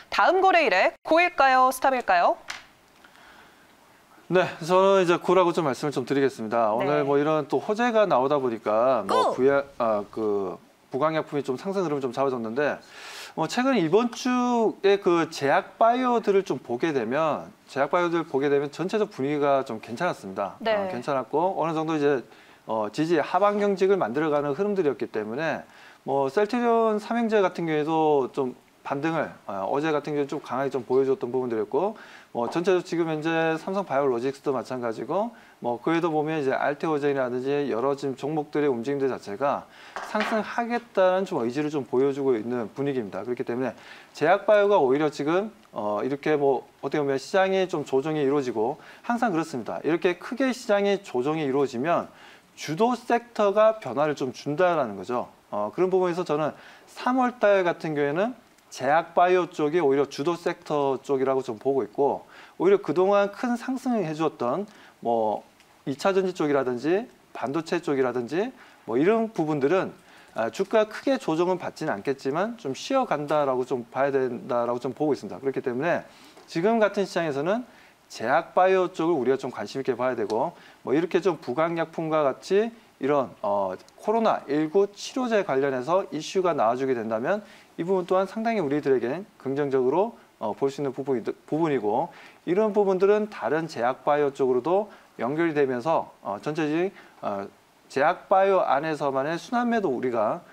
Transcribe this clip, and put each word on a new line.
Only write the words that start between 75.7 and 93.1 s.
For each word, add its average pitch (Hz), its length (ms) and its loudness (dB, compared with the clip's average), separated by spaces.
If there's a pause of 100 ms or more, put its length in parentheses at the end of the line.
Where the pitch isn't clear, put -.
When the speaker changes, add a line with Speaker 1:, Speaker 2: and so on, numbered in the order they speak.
Speaker 2:
지금 214 320 0
같은 202 260 2
시장에서는 170 600 -2 (440)
제약바이오 175 840 2
쪽을 170 220 0
우리가 131 220 2
좀 131 140 -6
관심 117 300 -8
있게 127 160 -2
봐야 123 180 0
되고, 113 380 -2 (300)
뭐 117 120 -2
이렇게 170 260 2
좀 165 180 0
부강약품과 160 840 -2
같이 190 480 0 (300)
이런, 135 300 0 (120)
어, 101 320 0 (220)
코로나 220 500 0
일구 156 480 0
치료제 233 480 -2
관련해서 143 720 0
이슈가 170 420 -2
나와주게 127 400 2
된다면 120 480 -2 (340)
이 165 60 -6
부분 180 240 0
또한 185 200 2
상당히 226 340 -2
우리들에게 139 640 0 (140)
긍정적으로, 139 800 0 (220)
어, 107 140 -4
볼 139 180 0
수 139 100 -10
있는 139 120 -4
부분이, 131 300 -2 (240)
부분이고, 143 640 0 (340)
이런 202 280 2
부분들은 202 580 2